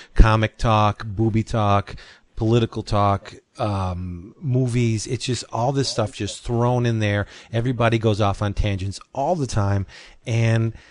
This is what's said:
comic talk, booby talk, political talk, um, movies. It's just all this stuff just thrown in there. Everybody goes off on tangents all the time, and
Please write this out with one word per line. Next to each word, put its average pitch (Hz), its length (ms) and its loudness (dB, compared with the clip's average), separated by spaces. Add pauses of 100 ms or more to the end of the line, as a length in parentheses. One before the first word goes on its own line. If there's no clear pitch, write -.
(160)
comic 110 420 6
talk, 107 480 2
booby 110 380 0
talk, 101 520 0 (400)
political 113 480 2
talk, 101 520 0 (220)
um, 92 840 -4
movies. 123 640 0
It's 123 180 -6
just 123 260 -4
all 120 200 -2
this 135 160 -2
stuff 107 260 -2
just - 300 -8
thrown 120 420 0
in 113 140 0
there. 104 260 0 (280)
Everybody 117 440 0
goes 107 220 2
off 101 220 0
on 101 120 -2
tangents 98 460 -2 (140)
all 147 220 0
the 143 120 -2
time, 101 380 0 (400)
and 113 480 0 (180)